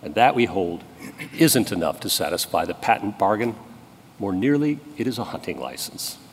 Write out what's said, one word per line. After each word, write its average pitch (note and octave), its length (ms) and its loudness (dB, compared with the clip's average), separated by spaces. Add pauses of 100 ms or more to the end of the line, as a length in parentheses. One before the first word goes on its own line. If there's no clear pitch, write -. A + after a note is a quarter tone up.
And D2+ 100 -10
that, B2+ 220 6
we A#2+ 100 6
hold, F2 380 -2 (560)
isn't C3+ 320 6
enough E2 300 -2
to G2 80 -6
satisfy E2 560 -2
the F2 100 -6
patent G#2 420 0
bargain. A2 380 2 (640)
More G2 120 -2
nearly, C#3+ 480 2 (160)
it A#2 120 -2
is A#2+ 100 -4
a A#2+ 60 -6
hunting - 360 -8
license. - 600 -10 (140)